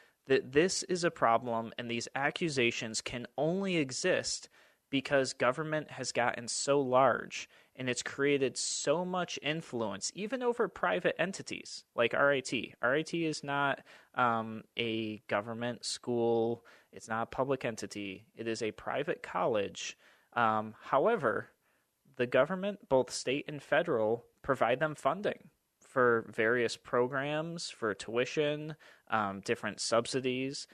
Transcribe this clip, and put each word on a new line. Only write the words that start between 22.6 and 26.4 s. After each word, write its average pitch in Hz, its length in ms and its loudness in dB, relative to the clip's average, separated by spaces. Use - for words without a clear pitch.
both 131 240 4
state 135 340 -2
and 151 160 -10
federal, 120 640 2
provide 127 380 4
them 156 160 0
funding 170 540 -2
for 120 500 2
various 113 480 2